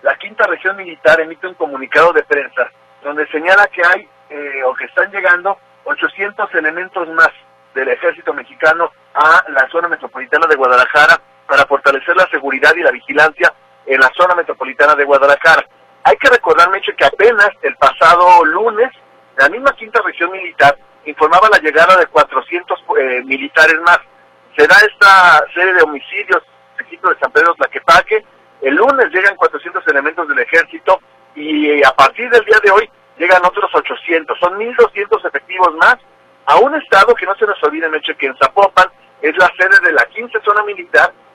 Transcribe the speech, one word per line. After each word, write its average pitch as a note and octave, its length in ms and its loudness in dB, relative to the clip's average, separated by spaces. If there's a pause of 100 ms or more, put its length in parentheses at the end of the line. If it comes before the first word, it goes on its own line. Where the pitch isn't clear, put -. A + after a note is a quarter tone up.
la C#3 120 -2
Quinta G#3+ 300 -6
Región F#3+ 320 -6
Militar D#3+ 420 0
emite D#3+ 280 -10
un F#3 80 -14
comunicado D3 580 -2
de D3+ 100 2
prensa C3 460 -6 (340)
donde D3 240 -8
señala F#3 400 2
que F#3 160 -8
hay, F3+ 240 0 (220)
eh, C#3+ 360 -12
o B2+ 100 0
que C3+ 100 -12
están G3 260 -4
llegando F#3 460 -2 (260)
ochocientos G3 720 -8
elementos E3 560 -6
más D#3+ 220 0 (420)
del C3 160 -6
ejército D#3+ 440 -6
mexicano D#3+ 580 -4 (240)
a D#3+ 340 2
la C3+ 200 -2
zona E3+ 180 -6
metropolitana D3 580 -6
de D#3 100 2
Guadalajara C3 640 2 (280)
para C#3+ 180 2
fortalecer C#3 500 -2
la F#3 120 2
seguridad C#3 480 -2
y E3+ 80 -6
la C3+ 80 2
vigilancia D3+ 600 -2 (360)
en C3+ 120 -2
la C3 160 2
zona F3+ 200 0
metropolitana C#3+ 580 -2
de C#3+ 120 0
Guadalajara. C#3+ 600 2 (380)
Hay F#3+ 140 4
que C#4 120 0
recordar, F3+ 400 2
Meche, G3 260 -6
que D3+ 100 -2
apenas G#3 440 2 (140)
el C#3 140 -6
pasado F3 680 4
lunes, G#3+ 460 -2 (460)
la C#3 120 2
misma B3 260 -2
Quinta A2+ 280 -6
Región E3+ 280 -6
Militar E3 460 0 (280)
informaba E3 460 2
la G3 60 4
llegada D#3+ 400 2
de E3 80 2
cuatrocientos, D#3 760 -4 (200)
eh, B2+ 260 -4
militares D#3 560 0
más. F3 160 4 (580)
Se D3+ 120 4
da F3+ 80 4 (120)
esta F#3 560 4 (120)
serie F#3 180 0
de F3+ 80 2
homicidios, E3 600 -4 (340)
el - 100 -16
sitio E3+ 220 -6
de - 80 -2
San C3+ 140 -6
Pedro E3 240 0
Tlaquepaque, F#3 680 -2 (380)
el - 140 -2
lunes B3+ 360 2
llegan F#3 240 0
cuatrocientos F3 520 -4
elementos D3+ 400 -4
del D3 100 -4
ejército - 640 -2 (320)
y, D3+ 380 -4
eh, D3 120 0
a C3 80 4
partir C#3+ 380 -2
del A#3+ 160 2
día - 180 2
de G3+ 60 2
hoy F#3+ 180 2 (300)
llegan F3 260 2
otros F#3 300 -2
ochocientos, D#3+ 680 -6
son F3 200 -2
mil A#3 160 -8
doscientos G#3 500 0
efectivos F3+ 500 -4
más G#3 220 2 (480)
a D3 120 2
un C#4 180 0
estado A3+ 400 2
que F#3 100 -10
no F#3+ 100 -4
se G#3+ 120 -2
nos G3 160 -6
olvide, D#3 260 -4
Meche, D#3 260 -6
que C#3 120 -8
en C3 100 -8
Zapopan - 480 2 (380)
es D3+ 140 -2
la F3+ 200 2
sede - 260 4
de E3+ 80 0
la A#2+ 140 0
quince A3 400 -10
zona G#3 180 0
militar F#3 480 -2 (240)